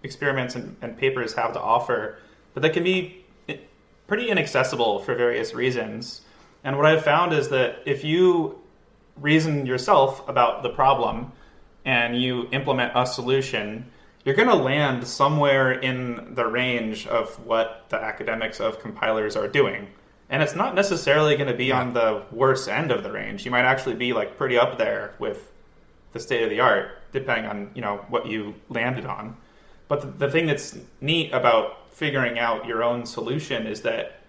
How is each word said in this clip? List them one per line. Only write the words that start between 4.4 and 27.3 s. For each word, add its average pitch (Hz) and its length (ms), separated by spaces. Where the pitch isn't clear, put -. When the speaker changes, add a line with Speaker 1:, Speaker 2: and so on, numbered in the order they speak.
Speaker 1:
for 127 140
various 120 380
reasons. 120 720
And 139 140
what 147 80
I've 156 180
found 165 300
is 135 160
that 131 380
if 143 180
you 170 560
reason 151 480
yourself 135 640
about 123 340
the 120 60
problem 123 640
and 120 340
you 127 320
implement 131 420
a 123 120
solution, 123 840
you're 139 80
gonna 226 200
land 135 520
somewhere 139 680
in 127 600
the 120 100
range 117 640
of 113 280
what 113 420
the 110 80
academics 110 640
of 110 180
compilers 110 580
are 104 120
doing. 101 380
And 139 140
it's 147 120
not 214 200
necessarily 151 600
gonna 139 200
be 123 120
Speaker 2:
Yeah. 131 140
Speaker 1:
on 123 140
the 110 360
worst 131 380
end 135 240
of 101 100
the 101 80
range. 104 360
You 123 40
might 123 140
actually 127 300
be, 123 180
like, 107 240
pretty 123 220
up 131 180
there 107 420
with 110 320
the 117 80
state 117 220
of 110 80
the 104 100
art, 104 300
depending 120 340